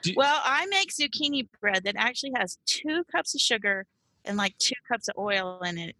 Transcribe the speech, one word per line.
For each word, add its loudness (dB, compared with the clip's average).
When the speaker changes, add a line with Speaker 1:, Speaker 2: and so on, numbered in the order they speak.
Speaker 1:
Do 0
Speaker 2:
Well, 6
I 2
make 0
zucchini -2
bread 0
that -2
actually -2
has -2
two 0
cups -2
of 2
sugar 0
and, -4
like, 0
two 0
cups -2
of -8
oil -2
in -4
it. -10